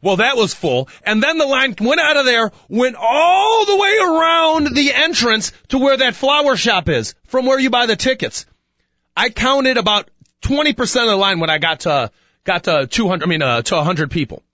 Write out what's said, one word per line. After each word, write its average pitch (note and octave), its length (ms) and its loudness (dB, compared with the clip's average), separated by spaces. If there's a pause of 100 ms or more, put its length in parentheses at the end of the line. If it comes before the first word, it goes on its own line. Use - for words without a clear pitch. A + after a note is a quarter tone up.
Well, F#3 140 0
that A#3+ 200 0
was A3 180 0
full. C3 340 -2 (140)
And G#3+ 200 -2
then D#4+ 160 0
the D#4 80 2
line C4 340 0
went B3+ 200 0
out D4+ 160 2
of C#4+ 80 0
there, A#3 280 0 (160)
went A#3+ 300 0
all F#4 680 2
the G4+ 100 2
way G4+ 240 2
around D#4+ 760 2
the C#4 200 0
entrance A#3+ 580 0 (160)
to C4+ 100 -2
where C4+ 180 2
that C4 180 0
flower C#4+ 420 0
shop F#3+ 320 -2
is, B2 260 -2 (120)
from B3+ 200 -2
where C4+ 120 2
you C4+ 120 2
buy A#3+ 160 2
the A3 100 0
tickets. - 500 -4 (680)
I A3 140 0
counted C4 460 0
about G#3 320 0 (320)
twenty D4 320 0
percent A#3+ 340 -2
of A3+ 40 0
the G#3 60 2
line G3 240 0
when E3 100 -2
I D#3 80 0
got D#3+ 220 -2
to, C#3 300 -2 (340)
got F#3 200 -4
to D3+ 220 0
two A3 220 -2
hundred, F3+ 180 -2
I - 20 0
mean, D#3+ 140 0
uh, A#2+ 200 0
to F3 140 -2
a D#3+ 60 0
hundred D#3 280 -2
people. - 320 -6 (100)